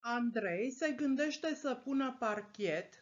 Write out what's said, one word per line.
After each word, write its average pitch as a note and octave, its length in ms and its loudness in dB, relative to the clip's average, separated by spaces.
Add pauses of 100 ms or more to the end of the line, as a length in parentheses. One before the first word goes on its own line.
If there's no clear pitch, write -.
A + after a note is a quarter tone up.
Andrei A#3 600 0
se D#4 200 -2
gândește D4 640 0
să C#4 200 -2
pună C4+ 440 0
parchet G3+ 840 -2